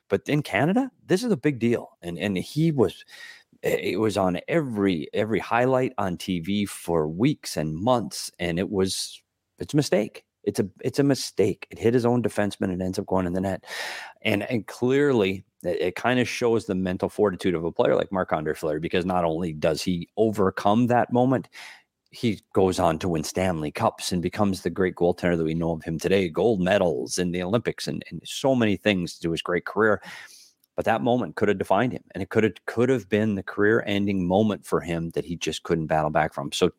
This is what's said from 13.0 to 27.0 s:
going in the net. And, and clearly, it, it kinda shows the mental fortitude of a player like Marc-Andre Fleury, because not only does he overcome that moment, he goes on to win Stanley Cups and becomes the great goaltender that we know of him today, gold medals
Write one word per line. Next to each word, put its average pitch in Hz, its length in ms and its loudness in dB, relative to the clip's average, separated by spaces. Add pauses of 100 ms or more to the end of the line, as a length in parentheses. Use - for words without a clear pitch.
going 92 180 2
in 87 80 -2
the 92 80 -2
net. 95 240 -4 (560)
And, 101 220 0
and 120 240 -4
clearly, 123 760 2 (200)
it, 87 180 -2
it 90 140 -2
kinda 123 280 2
shows 113 420 0
the 98 100 -2
mental 92 340 -2
fortitude 98 460 2
of 82 100 -4
a 82 80 -2
player - 220 2
like - 160 -2
Marc-Andre 82 420 -2
Fleury, 78 260 -4
because 85 260 -2
not 90 200 0
only 82 260 -2
does 78 300 -2
he 87 340 -2
overcome 104 720 2
that 120 240 2
moment, 123 380 2 (600)
he 107 280 -2 (140)
goes 92 260 4
on 82 180 4
to 92 120 -2
win 78 160 -2
Stanley 82 460 -2
Cups - 420 -2
and 90 80 0
becomes 95 400 -2
the 92 80 -2
great 90 260 -2
goaltender 87 400 2
that 82 80 0
we 80 100 0
know 82 180 -2
of 80 120 -6
him 82 160 -4
today, 92 300 2
gold 95 320 0
medals 87 560 2